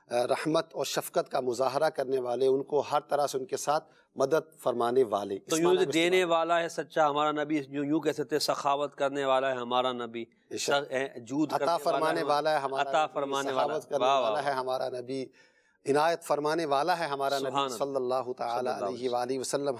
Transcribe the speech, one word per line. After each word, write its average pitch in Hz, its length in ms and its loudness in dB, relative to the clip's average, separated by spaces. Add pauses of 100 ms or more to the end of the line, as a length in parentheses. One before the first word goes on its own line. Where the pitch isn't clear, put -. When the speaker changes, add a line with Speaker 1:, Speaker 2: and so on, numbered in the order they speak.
Speaker 1:
آ، 120 180 2
رحمت 156 460 0
اور 135 120 -4
شفقت - 460 -4
کا 143 80 -2
مظاہرہ 131 500 2
کرنے 135 300 -2
والے، 123 280 0
ان 135 160 4
کو 143 160 0
ہر 143 200 0
طرح 147 280 0
سے 135 100 -4
ان 131 80 -6
کے 131 120 -6
ساتھ 151 360 -2 (220)
مدد 139 440 0
فرمانے 120 440 4
والے۔ 101 340 -2
Speaker 2:
تو - 180 -4
Speaker 1:
اس 160 60 2
Speaker 2:
یوں 170 60 4
Speaker 1:
معنی 185 120 6
Speaker 2:
جو 185 60 2
Speaker 1:
میں 139 80 -2
Speaker 2:
دینے 165 140 4
Speaker 1:
استعمال 180 300 2
Speaker 2:
والا 165 220 2
ہے 170 100 -2
سچا 156 400 2
ہمارا 151 220 2
نبی، 151 380 0
یوں، 139 160 -2
یوں 151 140 2
کہہ 151 120 0
سکتے 147 240 -2
ہیں 143 40 2
سخاوت 143 560 -2
کرنے 139 300 -2
والا 131 240 2
ہے 131 60 0
ہمارا 123 360 0
نبی، 117 340 -6 (240)
Speaker 1:
بے 107 80 -8
شک۔ - 80 -6
Speaker 2:
س-، 143 260 0
اے، 131 280 -4
جود 135 300 -4
Speaker 1:
عطا 143 80 0
Speaker 2:
کرنے 143 140 0
والا 170 120 -2
Speaker 1:
فرمانے 160 360 0
Speaker 2:
ہے، 156 60 -2
Speaker 1:
والا 147 260 2
ہے 156 60 2
ہمارا 139 320 -2
Speaker 2:
عطا 156 140 2
Speaker 1:
نبی، 147 100 -6
Speaker 2:
فرمانے 139 380 -2
والا۔ 131 160 0
Speaker 1:
سخاوت - 220 -4
کرنے 131 160 2
Speaker 2:
واہ، 135 160 4
واہ، 113 100 2
Speaker 1:
والا 139 140 0
ہے 143 40 -2
Speaker 2:
واہ۔ 135 100 -2
Speaker 1:
ہمارا 127 300 -4
نبی، 127 360 -8 (600)
عنایت 151 380 2
فرمانے 151 420 0
والا 151 340 0
ہے 165 60 -2
ہمارا 139 340 -2
Speaker 2:
سبحان 131 140 -4
Speaker 1:
نبی 139 80 0
Speaker 2:
اللہ۔ 131 160 -4
Speaker 1:
صلی 139 180 -2
اللہ 127 380 -2
تعالیٰ 120 280 -4
Speaker 2:
صلی 123 80 -2
اللہ 127 160 -4
Speaker 1:
علیہ 101 120 -6
Speaker 2:
علیہ 123 120 -4
Speaker 1:
وآلہ 123 300 -2
وسلم۔ 139 400 -2